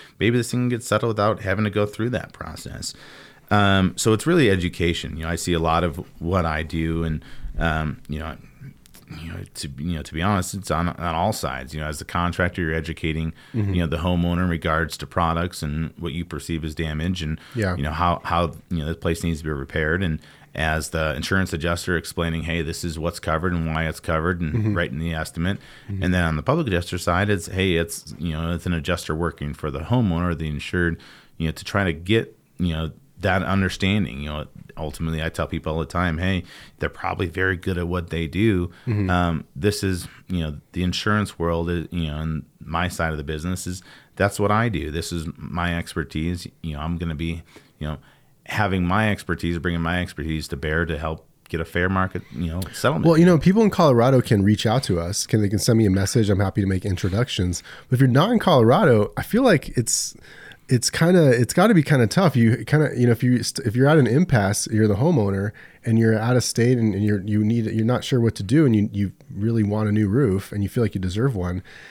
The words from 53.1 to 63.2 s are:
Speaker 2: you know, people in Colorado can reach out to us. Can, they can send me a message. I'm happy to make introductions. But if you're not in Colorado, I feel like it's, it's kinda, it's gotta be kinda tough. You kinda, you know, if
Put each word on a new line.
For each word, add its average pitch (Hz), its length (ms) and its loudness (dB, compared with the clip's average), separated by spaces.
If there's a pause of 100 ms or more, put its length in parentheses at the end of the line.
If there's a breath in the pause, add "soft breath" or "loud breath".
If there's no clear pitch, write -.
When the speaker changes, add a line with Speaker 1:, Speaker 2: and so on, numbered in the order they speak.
Speaker 2:
you 165 80 8
know, 180 140 8
people 202 240 4
in 208 80 4
Colorado 131 500 6
can 107 220 2
reach 101 240 4
out 120 180 2
to 90 140 0
us. 85 260 -4
Can, 113 160 2
they 104 80 2
can 101 120 0
send 117 180 4
me 110 80 6
a 98 40 6
message. 95 380 2
I'm 98 120 2
happy 98 200 0
to 98 60 2
make 95 180 0
introductions. 95 800 -2 (260 loud breath)
But - 60 2
if 123 60 0
you're 135 80 8
not 147 240 4
in 220 80 4
Colorado, 147 760 6
I - 60 -4
feel 240 220 2
like 196 320 4
it's, - 400 -2 (520 loud breath)
it's 123 220 2
kinda, 165 400 6
it's 120 220 4
gotta 214 220 6
be 165 100 8
kinda 127 240 4
tough. 180 260 4
You 113 300 4
kinda, 151 320 2
you 123 100 4
know, 120 60 6
if 113 100 0